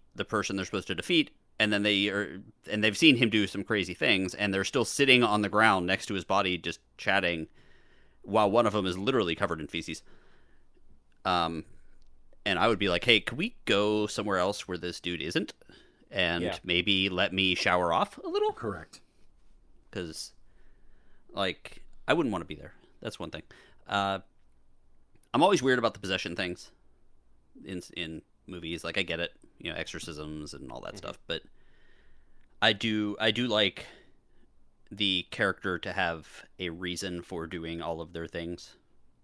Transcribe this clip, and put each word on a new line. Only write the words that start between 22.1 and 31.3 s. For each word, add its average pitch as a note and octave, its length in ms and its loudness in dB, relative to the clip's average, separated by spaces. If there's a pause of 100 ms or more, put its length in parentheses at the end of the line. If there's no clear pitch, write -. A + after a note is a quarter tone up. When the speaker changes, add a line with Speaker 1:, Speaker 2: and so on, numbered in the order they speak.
Speaker 1:
wouldn't D3 200 2
wanna E2 120 -4
be D#2 100 -10
there. C#2+ 180 -16 (280)
That's - 180 -8
one E2+ 120 -8
thing. D#2+ 120 -12 (440)
Uh, G2 320 0 (1160)
I'm C3+ 100 6
always F#3 200 6
weird B2+ 160 4
about A2+ 140 2
the G2+ 60 -18
possession F#2 360 -4
things F2 360 -6 (920)
in, F2+ 180 -8 (140)
in D#2+ 260 -8 (260)
movies. E2+ 360 -8
Like, E2+ 140 -6
I G2 60 2
get E2 160 -4
it, E2+ 140 -4 (260)
you E2 120 -8
know, E2 60 -8
exorcisms D2+ 760 -10
and C2+ 180 -16
all A#1+ 100 -12
that G1+ 140 -12
Speaker 2:
Mm-hmm. - 20 -16
Speaker 1:
stuff, - 300 -12
but E2 160 -6 (1200)